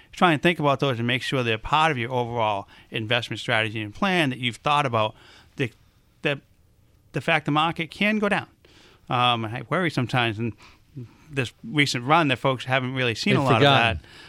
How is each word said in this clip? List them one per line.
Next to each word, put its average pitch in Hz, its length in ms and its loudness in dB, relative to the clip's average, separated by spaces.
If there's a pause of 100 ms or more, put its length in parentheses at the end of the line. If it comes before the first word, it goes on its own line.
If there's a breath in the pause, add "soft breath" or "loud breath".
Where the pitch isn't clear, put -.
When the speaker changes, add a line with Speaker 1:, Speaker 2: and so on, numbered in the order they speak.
(120 loud breath)
Speaker 1:
You - 60 -20
try 175 160 4
and 139 80 -2
think 170 180 2
about 143 220 2
those 135 160 0
and 117 100 -2
make 123 140 0
sure 131 220 -2
they're 113 140 0
part 156 340 2
of 131 60 -2
your 117 140 -4
overall 113 560 -2 (220 loud breath)
investment 117 500 -4
strategy 110 420 -2
and 104 140 -10
plan, 180 360 2
that 120 80 -6
you've 123 180 -4
thought 147 280 0
about 110 300 0 (400 loud breath)
the, 131 160 -4 (520)
the, 143 180 -2 (720)
the 143 80 -4
fact 160 240 0
the 147 60 0
market 160 380 0
can 208 300 0
go 202 80 0
down. 185 200 -2 (640 soft breath)
Um, 123 360 2
I 120 240 -8
worry 170 200 0
sometimes 120 500 0
in 113 140 -4 (760 loud breath)
this 135 240 -6 (100)
recent 131 400 0
run 151 240 4
that 127 120 0
folks 131 260 -2
haven't 131 280 -2
really 127 220 -2
seen 202 200 0
Speaker 2:
They've 151 60 2
Speaker 1:
a 139 40 0
lot 120 140 4
Speaker 2:
forgotten. 117 380 4
Speaker 1:
of - 40 -12
that. - 80 -20 (200 loud breath)